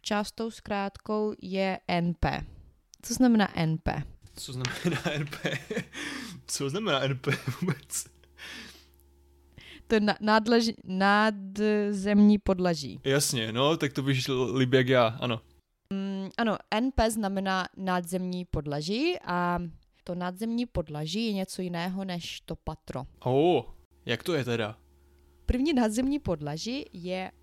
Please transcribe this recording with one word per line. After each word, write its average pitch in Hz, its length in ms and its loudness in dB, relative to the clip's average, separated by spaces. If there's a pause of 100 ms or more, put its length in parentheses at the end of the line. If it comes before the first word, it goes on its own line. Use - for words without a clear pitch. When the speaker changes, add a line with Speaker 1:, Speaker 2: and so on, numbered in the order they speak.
Speaker 1:
častou 214 480 -2
zkrátkou 214 920 -4
je 190 460 -2
N 175 320 2
P. 143 240 0 (580)
Co 240 120 -6
znamená 233 440 4
N 160 200 2
P? - 240 -4 (340)
Speaker 2:
Co - 160 -12
znamená 131 520 -4
<laughs> 165 80 -2
N 151 140 -4
P? 143 320 -6 (880)
Co 139 240 -4
znamená 165 300 0
N 135 180 0
P - 120 -2 (300)
vůbec? - 460 -4 (1800)
Speaker 1:
To 226 80 2
je 214 60 6
na-, 208 200 2
nádlež-, 220 540 4 (100)
nadzemní 208 1500 4
podlaží. 170 680 0
Speaker 2:
Jasně, 135 480 2
no, 143 240 4
tak 156 160 0
to 139 100 -4
víš 131 260 0
l-, 127 280 0
líp 127 160 4
jak 131 160 6
já, 127 180 6
ano. 117 340 -2 (520)
Speaker 1:
Mm, 196 360 -6 (100)
ano, 226 200 0 (120)
N 240 220 0
P 226 180 4
znamená 190 560 -2 (100)
nadzemní 180 680 -2
podlaží 160 680 -2 (100)
a 175 340 0 (460)
to 180 100 -6
nadzemní 208 520 -4
podlaží 160 600 -4
je 214 60 -2
něco 190 300 -4
jiného 185 420 -4
než 175 360 -8
to - 160 -10
patro. - 460 -10 (180)
Speaker 2:
Oh, 139 440 4 (420)
jak 120 160 -2
to 175 120 -2
je 135 100 0
teda? 113 340 -2 (680)
Speaker 1:
První 269 260 2
nadzemní 254 460 2
podlaží 165 720 -6
je 185 380 -8 (120)